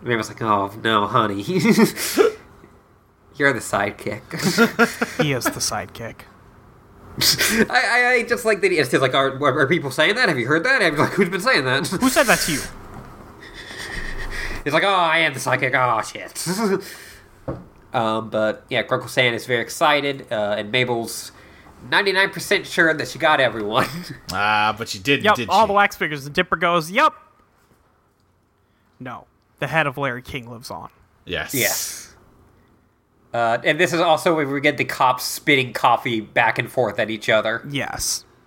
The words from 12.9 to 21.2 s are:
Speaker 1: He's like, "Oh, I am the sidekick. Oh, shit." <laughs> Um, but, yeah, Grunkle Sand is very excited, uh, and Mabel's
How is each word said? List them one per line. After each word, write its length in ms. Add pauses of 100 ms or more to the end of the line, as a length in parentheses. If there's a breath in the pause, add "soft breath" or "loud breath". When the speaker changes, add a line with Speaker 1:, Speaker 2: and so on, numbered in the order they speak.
Speaker 1:
He's 100
like, 100
"Oh, 40
I 320
am 140
the 60
sidekick. 360
Oh, 260
shit." 920
<laughs> 40 (960 loud breath)
Um, 380
but, 400
yeah, 140
Grunkle 260
Sand 260
is 120
very 160
excited, 680
uh, 280
and 120
Mabel's 600 (580 loud breath)